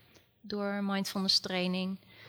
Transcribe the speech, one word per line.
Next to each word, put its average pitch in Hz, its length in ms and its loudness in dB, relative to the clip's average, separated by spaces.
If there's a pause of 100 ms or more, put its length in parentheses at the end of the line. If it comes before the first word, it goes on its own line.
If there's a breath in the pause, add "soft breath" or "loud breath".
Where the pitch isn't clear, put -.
(420 soft breath)
door 202 420 -2
mindfulness 196 560 2
training. 185 580 0 (320 soft breath)